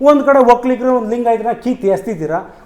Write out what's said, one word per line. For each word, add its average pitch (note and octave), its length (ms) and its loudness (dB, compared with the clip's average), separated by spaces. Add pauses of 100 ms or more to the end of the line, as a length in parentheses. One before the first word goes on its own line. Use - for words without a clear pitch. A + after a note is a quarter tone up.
ಒಂದ್ C#4+ 220 4
ಕಡೆ C#4 160 4
ಒಕ್ಕಲಿಗರು, B3 580 2
ಒಂದ್ A3 120 -4
ಲಿಂಗಾಯತನ A#3 380 -2 (160)
ಕೀರ್ತಿ A#3+ 240 -4
ಎಸ್ತಿದ್ದೀರಾ, F#3 680 -4 (100)